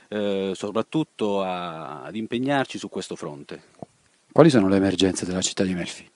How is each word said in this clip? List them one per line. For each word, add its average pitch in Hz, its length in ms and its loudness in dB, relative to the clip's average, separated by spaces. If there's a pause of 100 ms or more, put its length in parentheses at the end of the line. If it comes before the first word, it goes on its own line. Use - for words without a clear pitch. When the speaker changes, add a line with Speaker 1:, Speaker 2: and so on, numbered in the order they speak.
Speaker 1:
eh, 98 480 -2
soprattutto 104 880 -2
a, 80 580 -6
ad 76 140 -12
impegnarci 123 640 -2
su 98 100 -10
questo - 260 -8
fronte. 76 460 -12 (680)
Speaker 2:
Quali 160 180 10
sono 113 180 6
le 98 100 4
emergenze 95 460 2
della 92 180 -2
città - 220 -2
di 92 120 0
Melfi? - 400 -8